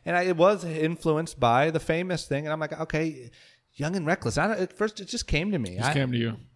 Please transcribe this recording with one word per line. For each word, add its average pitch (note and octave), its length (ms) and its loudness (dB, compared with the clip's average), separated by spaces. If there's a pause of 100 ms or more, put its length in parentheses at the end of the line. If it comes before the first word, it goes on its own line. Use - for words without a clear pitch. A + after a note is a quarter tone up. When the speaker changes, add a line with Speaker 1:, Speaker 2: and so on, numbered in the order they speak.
Speaker 1:
And F3 120 0
I, F3 60 4
it F#3 140 2
was F3+ 280 6
influenced D#3+ 760 -2
by B2+ 320 4
the D#3+ 80 -2
Famous E3+ 480 -2
thing. C#3+ 140 -2
And D3+ 140 -4
I'm D#3 40 -6
like, D#3 220 -4
"Okay, D#3 500 -4 (440)
Young D3+ 200 -4
and F3+ 120 -2
Reckless." D#3+ 320 0
I F3+ 100 2
don't, G#3+ 100 -2
at F#3 140 -2
first, G#3+ 260 -4
it G3 100 -12
just - 200 -6
came F3+ 240 0
to F3 60 0
me. F#2 180 -4
Speaker 2:
Just A#2+ 140 0
Speaker 1:
I - 20 0
Speaker 2:
came C3+ 180 2
to A#2+ 80 -2
you. A#2 180 -2 (200)